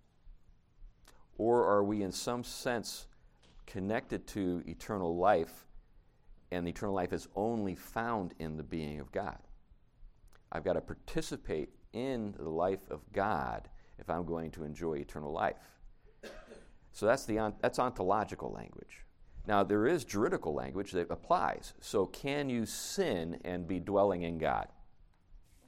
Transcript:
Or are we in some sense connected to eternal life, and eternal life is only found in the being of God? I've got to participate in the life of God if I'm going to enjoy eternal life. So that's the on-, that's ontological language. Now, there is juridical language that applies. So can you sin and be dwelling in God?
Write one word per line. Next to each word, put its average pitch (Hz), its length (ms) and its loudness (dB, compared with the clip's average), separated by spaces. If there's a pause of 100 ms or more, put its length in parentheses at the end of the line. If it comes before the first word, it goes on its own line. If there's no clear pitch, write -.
(1400)
Or 117 280 6
are 101 180 8
we 104 180 2
in 95 100 0
some 123 320 -2
sense - 640 -4 (580)
connected 104 640 -2
to 90 400 0
eternal 87 500 -2
life, 87 480 4 (880)
and 90 160 -2
eternal 98 280 -2
life 90 160 0
is 82 240 -4
only 104 400 0
found 113 640 -2
in 78 160 -4
the 78 80 -6
being 76 380 -4
of 67 100 -12
God? 95 260 -4 (1120)
I've 80 120 -4
got 90 100 2
to 82 80 2
participate - 880 -4 (220)
in 117 480 -4
the 76 100 -6
life 90 400 2
of - 120 -8 (100)
God 76 560 0 (320)
if - 100 -8
I'm 85 160 0
going 82 260 -2
to 82 120 -10
enjoy 78 320 -2
eternal 73 380 -6
life. 92 220 0 (1400)
So - 120 -2
that's 123 200 6
the 107 140 0
on-, 107 220 0
that's - 180 2
ontological 101 720 2
language. - 500 -14 (420)
Now, 101 180 6
there 104 240 6
is 165 180 4
juridical 110 480 0
language 69 400 -4
that 87 180 0
applies. - 680 0
So 98 240 2
can 143 440 -2
you 120 160 0
sin 92 800 -2
and 90 240 -2
be 90 140 0
dwelling 98 400 4
in 85 160 -2
God? 69 320 2 (1000)